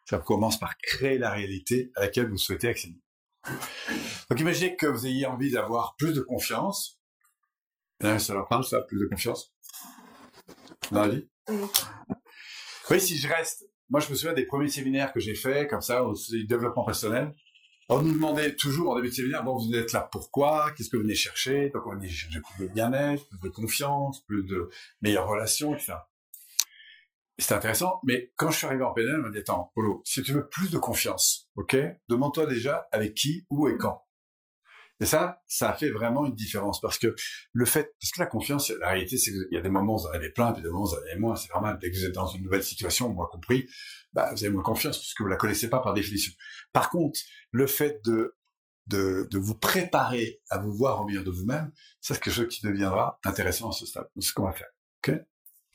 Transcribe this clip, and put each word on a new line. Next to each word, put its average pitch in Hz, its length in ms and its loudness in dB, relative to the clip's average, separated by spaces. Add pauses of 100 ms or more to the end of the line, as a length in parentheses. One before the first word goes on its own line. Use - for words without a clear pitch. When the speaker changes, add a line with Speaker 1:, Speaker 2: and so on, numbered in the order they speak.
Speaker 1:
Ça 101 140 0
commence 107 420 2
par - 180 -6
créer 135 400 0
la 113 120 0
réalité 101 680 -2
à 101 60 0
laquelle 113 260 2
vous 101 80 -4
souhaitez 101 320 0
accéder. 85 320 -6 (1300)
Donc 127 100 2
imaginez 175 380 2
que 156 100 2
vous 127 200 0
ayez 131 200 0
envie 127 240 -2
d'avoir 113 460 0
plus 156 160 2
de 139 80 0
confiance. 127 800 -2 (1000)
Là, 104 200 2
ça 104 140 -2
leur 98 120 -2
parle, - 180 2
ça, 113 180 2
plus - 180 -4
de 104 60 2
confiance - 460 -4 (1400)
dans 104 100 4
la 104 60 4
vie ? 127 200 -2 (200)
Speaker 2:
Oui. 214 80 0 (1300)
Speaker 1:
Oui, 185 100 6
si 180 180 0
je 139 100 -4
reste, 165 420 -4 (180)
moi - 120 2
je - 100 -2
me 135 60 -2
souviens 160 160 -2
des 127 120 2
premiers 143 240 0
séminaires 135 440 0
que 117 80 -2
j'ai 104 160 -4
faits, 143 340 0
comme 101 100 -2
ça, 123 240 2
au 107 100 0 (340)
développement 117 360 0
personnel. 127 480 -2 (560)
On 135 140 6
nous 160 100 4
demandait 151 440 2
toujours 143 340 2
en 123 60 2
début 123 140 0
de - 40 -4
séminaire, « 135 300 -2
Bon, 131 120 0
vous 113 180 0
êtes 117 180 0
là 110 80 2
pourquoi ? 147 720 2
Qu'est-ce - 180 -10
que 123 60 2
vous 107 80 2
venez 104 100 2
chercher ? » 139 600 0
Donc 110 120 -6
on 101 80 -8
venait 95 140 -6
chercher 80 320 -6
plus 92 260 -8
de 90 60 -8
bien-être, 139 560 2
plus 92 120 -16
de 95 80 -6
confiance, 139 800 -2
plus 101 160 0
de 92 280 -4 (320)
meilleures 104 260 4
relations, 110 460 0
et - 40 -4
cetera. - 320 -8 (1300)
Et - 40 -6
c'était - 120 2
intéressant, 110 480 2
mais 123 320 0
quand 151 160 2
je - 80 2
suis 156 80 -2
arrivé 131 160 0
en 117 100 0
P 117 100 2
N 117 60 0
L, 104 120 0
on - 20 0
m'a 110 80 -6
dit, « 104 80 -8
Attends, 92 380 -2
Polo, 107 280 2
si - 200 -2
tu 135 80 -2
veux 143 160 2
plus 175 240 -2
de 143 60 2
confiance, - 760 0
ok, 104 220 0 (320)
demande-toi 135 380 2
déjà 131 440 -2
avec 107 240 0
qui, 151 360 0
où 143 180 4
et 117 80 4
quand. » - 280 -2 (1000)
Et 101 40 2
ça, 175 400 2
ça - 240 2
a - 20 2
fait - 160 0
vraiment 117 380 0
une 120 80 0
différence, 101 440 -2
parce - 200 -2
que 113 180 4 (360)
le 120 120 4
fait, 147 340 2
parce - 140 -4
que 175 80 -4
la 170 60 2
confiance, 143 420 0
la 85 220 -2
réalité, 95 260 0
c'est 104 140 2
qu'il 95 200 -4
y 85 60 -2
a 82 60 -2
des 95 80 0
moments 98 240 4
où 107 60 2
vous 85 60 -4
en 78 60 -6
avez 78 160 -4
plein, 117 240 2
puis - 100 -6
des 82 60 -6
moments 90 160 -2
où 95 40 2
vous 82 60 -2
en - 40 -4
avez 90 180 -10
moins, 107 200 0
c'est - 120 -10
normal. 98 320 -2
Dès 90 100 -6
que 92 60 -4
vous 95 80 -2
êtes 92 80 -2
dans 92 140 -2
une 92 160 -6
nouvelle 95 200 0
situation, 107 460 -2
moi 87 240 -2
compris, 123 340 0 (460)
bah, - 220 2
vous 104 100 -4
avez 101 80 0
moins 98 100 0
confiance, 117 360 0
puisque - 240 -6
vous 98 60 0
la 92 80 2
connaissez 107 340 0
pas 127 100 4
par 98 140 0
définition. 98 400 0 (400)
Par 127 160 4
contre, 165 280 2 (320)
le 135 160 4
fait 147 380 0
de, 113 320 4 (520)
de, 95 420 2
de 98 80 0
vous 104 160 0
préparer 127 960 2
à 98 80 0
vous 104 120 -2
voir 107 300 2
au 101 60 -2
meilleur 98 180 -2
de 95 60 -4
vous-même, 123 420 -4 (300)
ça, - 100 -4
c'est - 80 -4
quelque - 140 -2
chose 117 140 2
qui - 120 -8
deviendra 101 640 0
intéressant 95 460 0
à - 20 -4
ce - 140 -6
stade. - 200 -10 (100)
C'est 98 120 -2
ce - 60 -2
qu'on 104 100 0
va 90 80 0
faire, - 160 -12 (300)
OK ? 151 160 0 (600)